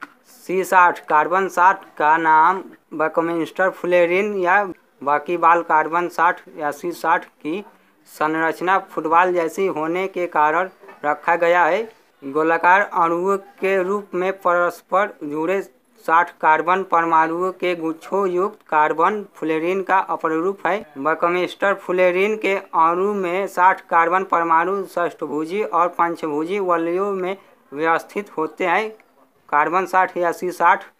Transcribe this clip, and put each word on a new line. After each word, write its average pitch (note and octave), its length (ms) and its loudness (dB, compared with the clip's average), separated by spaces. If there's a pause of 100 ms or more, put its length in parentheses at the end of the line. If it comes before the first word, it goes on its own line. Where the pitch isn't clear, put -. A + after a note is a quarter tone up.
(280)
सी - 360 -6
साठ F3+ 440 4
कार्बन D#3+ 420 2
साठ F#3 340 2 (140)
का D#3 220 4
नाम E3 440 4 (320)
बकमेस्टर E3 760 -2
फुलेरीन F3+ 640 0
या F#3+ 280 2 (400)
बांकीबाल E3 600 2
कार्बन E3 460 0
साठ E3+ 320 -2 (160)
या D3 140 -4
सी E3+ 220 -8
साठ E3+ 320 -2
की F3 380 -10 (460)
संरचना D#3+ 720 -2
फुटबॉल E3+ 520 2
जैसी E3+ 340 -2
होने E3 400 -4
के F3 200 -6
कारण E3 420 0 (360)
रखा D3+ 300 0
गया E3+ 300 4
है। F#3+ 180 0 (400)
गोलाकार E3 600 2
अणुओं F3+ 540 0
के G3 460 -2
रूप G3+ 300 -6
में F3+ 220 -2
परस्पर F3+ 800 -2 (100)
जुड़े D#3 380 -4 (440)
साठ E3+ 320 2
कार्बन E3 460 2
परमाणुओं E3 680 2
के F3+ 220 -4
गुच्छों E3 520 -4
युक्त F#3 320 -4 (100)
कार्बन D#3+ 540 2 (120)
फुलेरीन D#3+ 460 -2
का F#3 160 0 (100)
अपरूप E3 600 -4
है। G#3 180 -4 (140)
बकमेस्टर F3 760 -2
फुलेरीन F#3 640 0
के G3 180 -2
अणु F3+ 580 0
में F#3 340 -4
साठ F#3 400 2
कार्बन E3+ 360 2
परमाणु F3 640 0
षष्ठभुजी D#3+ 760 -4
और F3 260 0
पंचभुजी E3+ 720 -4
वलयों F3+ 520 -2
में F#3 220 -6 (360)
व्यवस्थित E3 680 -4
होते D#3 280 -4
हैं। G3 240 0 (600)
कार्बन D#3+ 360 0
साठ F#3 320 0
या E3+ 160 0
सी F3+ 180 -8
साठ F3 320 2 (160)